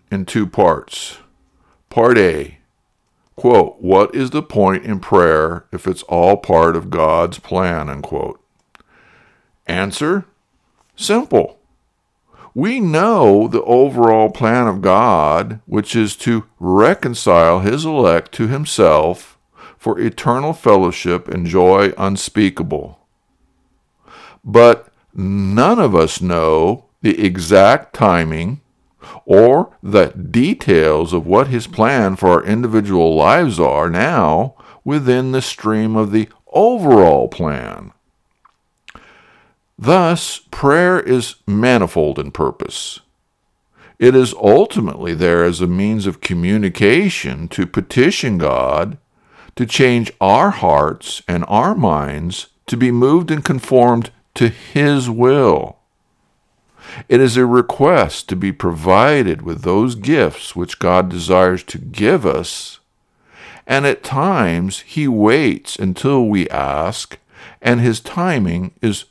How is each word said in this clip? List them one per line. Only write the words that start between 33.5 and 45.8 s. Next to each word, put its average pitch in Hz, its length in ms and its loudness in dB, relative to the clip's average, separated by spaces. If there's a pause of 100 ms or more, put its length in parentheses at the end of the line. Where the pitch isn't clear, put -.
are 76 300 0
now 101 640 -2 (320)
within 131 480 -2
the 131 80 -2
stream 110 560 -4
of 107 140 -2
the 107 180 -2 (240)
overall 127 720 4
plan. 58 640 -10 (1900)
Thus, 165 640 0 (100)
prayer 175 480 0
is 123 380 -2 (100)
manifold 101 720 0
in 69 120 -8
purpose. - 720 -8 (960)
It 127 160 6
is 127 200 2
ultimately 107 800 0
there 85 300 2
as 85 160 0
a 90 80 -2
means 98 380 -2